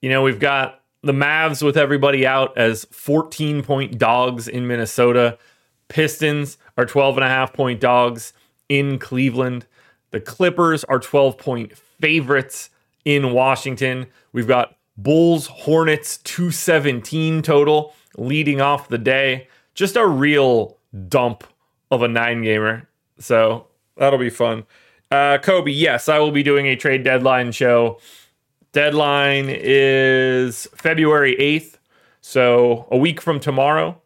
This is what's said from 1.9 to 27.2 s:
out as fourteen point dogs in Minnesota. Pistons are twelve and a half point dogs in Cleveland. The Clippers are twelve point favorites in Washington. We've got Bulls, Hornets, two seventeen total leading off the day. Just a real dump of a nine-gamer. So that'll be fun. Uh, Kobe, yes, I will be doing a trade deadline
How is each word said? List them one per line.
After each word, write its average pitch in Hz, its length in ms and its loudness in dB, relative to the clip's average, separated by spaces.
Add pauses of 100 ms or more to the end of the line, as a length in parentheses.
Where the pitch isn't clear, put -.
out 131 320 0
as 113 280 0
fourteen 151 760 -4
point 135 380 -4
dogs 120 480 0
in 123 180 -8
Minnesota. 120 720 0 (520)
Pistons 151 680 -2 (180)
are 123 120 0
twelve 135 300 2
and 135 60 0
a 131 60 2
half 131 240 -2
point 123 260 -2
dogs 123 540 0 (340)
in 139 320 0
Cleveland. 127 680 -4 (460)
The 110 100 -8
Clippers 175 640 -2
are 131 140 0
twelve 139 380 0
point 120 400 -8
favorites 143 920 -4 (340)
in 139 300 0
Washington. 127 760 -2 (240)
We've 120 160 -6
got 123 300 0 (180)
Bulls, 156 520 2
Hornets, 156 680 -2
two - 340 -6
seventeen 156 920 -2
total 151 520 2 (240)
leading 139 440 -2
off 139 260 0
the 120 100 -6
day. 131 500 -2 (260)
Just 196 220 -4
a 233 100 2
real 135 720 2 (300)
dump 123 380 -2 (440)
of 123 120 0
a 120 60 0
nine-gamer. 113 800 -2 (320)
So 113 480 0 (280)
that'll 135 240 2
be 123 100 -2
fun. 113 360 -4 (440)
Uh, 143 280 2
Kobe, 165 340 0
yes, 139 380 0
I 151 100 4
will 151 120 2
be 143 120 0
doing 139 240 2
a 135 80 0
trade 135 280 -2
deadline 127 500 0